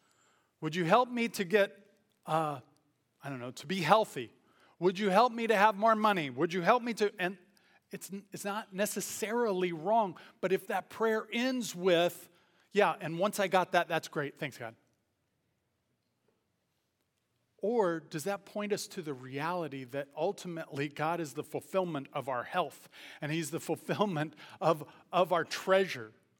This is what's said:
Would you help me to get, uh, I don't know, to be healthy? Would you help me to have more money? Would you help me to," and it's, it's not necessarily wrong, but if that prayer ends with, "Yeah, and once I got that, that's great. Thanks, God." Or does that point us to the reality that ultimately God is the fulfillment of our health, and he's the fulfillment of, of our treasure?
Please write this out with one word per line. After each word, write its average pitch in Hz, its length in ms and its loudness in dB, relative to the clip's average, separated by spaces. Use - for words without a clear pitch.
Would 156 160 -6
you 180 80 0
help 233 240 4
me 240 220 -2
to 202 140 -4
get, 196 320 2
uh, 156 360 -2
I 143 60 -10
don't 135 120 -8
know, 123 100 -10
to - 160 -16
be 185 140 -4
healthy? 160 520 2
Would 180 200 2
you 208 120 2
help 226 220 6
me 226 160 -4
to 214 80 4
have 202 200 6
more 220 200 4
money? 196 340 2
Would 156 220 -2
you 185 100 -2
help 233 220 4
me 240 100 -4
to," 202 240 0
and 185 180 -2
it's, 185 220 -12
it's - 120 -10
not 202 280 -6
necessarily 202 1000 -2
wrong, 185 440 0
but 180 120 0
if 190 160 0
that 185 200 -4
prayer 220 440 0
ends 247 420 -2
with, 175 540 2
"Yeah, 185 300 4
and 165 180 -6
once 202 220 0
I 196 80 2
got 180 240 2
that, 170 160 4
that's 165 180 0
great. 143 320 -6
Thanks, 139 180 -8
God." 113 200 -12
Or 196 380 2
does 151 240 -8
that 196 220 -4
point 208 280 -4
us 185 140 -4
to - 160 -12
the 151 120 -6
reality 139 680 -6
that 139 340 -8
ultimately 160 720 -4
God 156 300 -2
is 147 160 -6
the 147 80 -6
fulfillment 156 680 -4
of 139 160 -6
our 123 160 -2
health, - 440 -4
and 151 120 -4
he's 156 180 -2
the 147 80 -4
fulfillment 165 800 -2
of, 160 280 2
of 180 200 4
our 170 100 4
treasure? 151 680 2